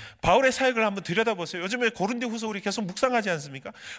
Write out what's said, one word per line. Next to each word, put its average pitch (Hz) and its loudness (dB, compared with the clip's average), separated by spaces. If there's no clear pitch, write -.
바울의 254 6
사역을 254 2
한번 196 -2
들여다보세요. 180 -2
요즘에 226 0
고린도후서 226 -2
우리 202 -6
계속 208 -2
묵상하지 220 0
않습니까? 143 -8